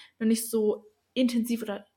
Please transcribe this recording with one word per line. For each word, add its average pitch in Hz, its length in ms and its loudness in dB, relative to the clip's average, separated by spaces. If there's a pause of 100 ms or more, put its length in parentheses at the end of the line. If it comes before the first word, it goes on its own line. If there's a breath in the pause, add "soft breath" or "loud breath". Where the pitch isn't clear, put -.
(200 soft breath)
nur 226 80 0
nicht 226 220 2
so 214 360 0 (280)
intensiv 240 480 0
oder, 208 240 -8 (120)